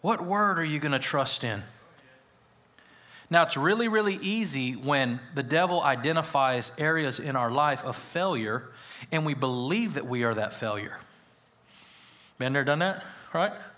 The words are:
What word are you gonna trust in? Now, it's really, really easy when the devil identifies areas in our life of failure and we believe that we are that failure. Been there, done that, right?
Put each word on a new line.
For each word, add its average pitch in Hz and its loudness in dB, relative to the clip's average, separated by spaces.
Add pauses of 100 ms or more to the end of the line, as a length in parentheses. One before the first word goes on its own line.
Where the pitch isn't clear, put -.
What 202 0
word 196 2
are 165 0
you 151 0
gonna 143 0
trust 131 -2
in? 104 -2 (1700)
Now, 170 8
it's 160 2
really, 208 2
really 214 2
easy 185 -2
when 127 0 (140)
the 139 -2
devil 165 2
identifies 135 2
areas 151 0
in 139 -4
our 120 2
life 139 2
of 131 -4
failure 120 -2 (420)
and 156 0
we 147 0
believe 135 0
that 139 -4
we 123 0
are 113 2
that 107 -4
failure. 104 -6 (1400)
Been 131 0
there, 139 2
done 147 2
that, 185 0 (280)
right? 185 0 (260)